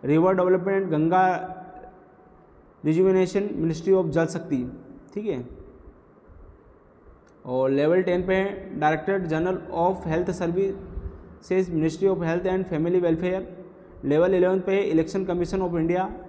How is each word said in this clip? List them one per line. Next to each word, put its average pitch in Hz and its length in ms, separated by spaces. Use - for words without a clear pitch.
River 160 260
Development, 185 580
गंगा 165 360
रिजुविनेशन, 185 640
Ministry 165 460
of 175 160
जल 160 160
शक्ति, 143 540
ठीक 208 120
है। 131 200
और 131 240
लेवल 151 320
टेन 180 260
पे 185 80
है 196 440
Director 156 480
General 170 320
of 180 320
Health 175 260
Services, - 1400
Ministry 160 460
of 165 100
Health 175 240
and 185 240
Family 175 300
Welfare। 180 380
लेवल 165 280
इलेवन 185 260
पे 190 160
है 196 160
Election 175 380
Commission 175 400
of 170 120
India। 180 280